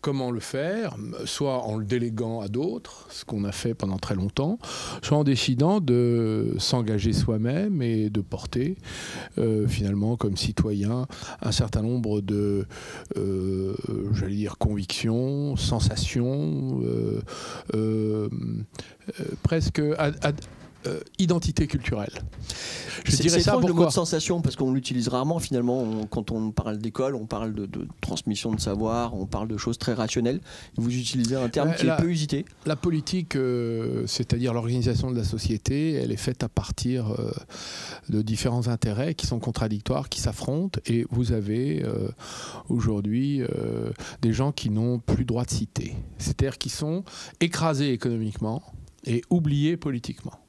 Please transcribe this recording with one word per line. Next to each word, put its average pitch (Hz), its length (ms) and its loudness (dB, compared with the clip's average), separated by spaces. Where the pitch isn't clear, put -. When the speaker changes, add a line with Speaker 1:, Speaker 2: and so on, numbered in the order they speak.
Speaker 1:
Comment 135 280 0
le 117 120 -2
faire ? 165 560 -4
Soit 131 420 -2
en 107 120 -2
le 110 80 -2
déléguant 113 560 0
à 101 80 -6
d'autres, 165 600 -4
ce - 140 -12
qu'on 101 220 -2
a 98 80 -2
fait 117 200 -2
pendant 95 240 -2
très - 180 -2
longtemps, 135 440 0
soit 151 160 4
en 151 60 6
décidant 139 560 4
de 117 800 4
s'engager 107 560 2
soi-même 135 680 2
et 110 280 2
de 107 100 0
porter, 131 560 -2
euh, 107 320 2
finalement 101 480 0
comme 101 180 0
citoyen 107 720 0
un 113 120 0
certain 110 280 2
nombre 110 380 0
de, 101 460 0
euh, 95 600 0
j'allais 101 240 0
dire 104 220 -2
convictions, 123 1000 0
sensations, 131 1300 0
euh, 57 380 0
euh, 107 540 0
euh, - 20 -4
presque 160 380 2
ad-, 151 240 2
ad-, 147 200 2
euh, - 140 -2
identité 170 480 4
culturelle. 120 460 -2
Je - 60 2
Speaker 2:
C'est, 135 120 4
Speaker 1:
dirais 170 120 6
Speaker 2:
c'est - 80 6
Speaker 1:
ça - 80 6
Speaker 2:
étrange, - 120 6
le 185 60 6
mot 170 60 2
Speaker 1:
pourquoi ? 170 120 8
Speaker 2:
de 139 60 2
sensation, 170 480 2
parce 143 160 0
qu'on 131 160 2
l'utilise 127 340 0
rarement 135 320 2
finalement. 123 420 2
On, 110 240 -2
quand 107 260 -4
on 110 200 -2
parle 107 260 -2
d'école, 131 380 -2
on 110 100 -6
parle 110 280 -4
de, 104 120 -4
de - 220 -8
transmission 110 520 -2
de 110 60 -2
savoir, 113 560 0
on 95 100 -2
parle 107 220 -4
de 110 80 -2
choses 117 220 -2
très - 160 0
rationnelles. 117 480 0
Vous 117 180 0
utilisez 123 420 0
un 127 120 0
terme 147 220 2
Speaker 1:
Ouais, 165 60 2
Speaker 2:
qui 165 100 2
Speaker 1:
la, 160 120 4
Speaker 2:
est 170 40 4
peu 170 80 4
usité. 151 360 0
Speaker 1:
la 156 100 2
politique, 170 600 0
euh, 120 720 0
c'est-à-dire 120 460 0
l'organisation 120 560 2
de 123 60 -2
la 113 80 0
société, 131 720 0
elle 127 180 0
est 110 60 -2
faite 127 260 -2
à 117 60 -2
partir, 117 640 -2
euh, 113 200 -2
de 107 120 2
différents 117 460 2
intérêts 120 480 0
qui - 100 -4
sont 120 140 0
contradictoires, 113 680 0
qui - 100 -4
s'affrontent, 143 640 0
et 117 260 2
vous 120 200 2
avez, 117 520 0
euh, - 260 0
aujourd'hui, 113 760 2
euh, 57 500 -2
des 113 120 4
gens 135 180 2
qui - 180 -2
n'ont 113 300 2
plus - 240 2
droit 120 220 0
de - 60 -6
citer, - 440 -4
c'est-à-dire - 400 0
qui - 120 -6
sont 165 340 -2
écrasés 156 520 2
économiquement 113 720 0
et 120 240 0
oubliés 151 480 4
politiquement - 720 -6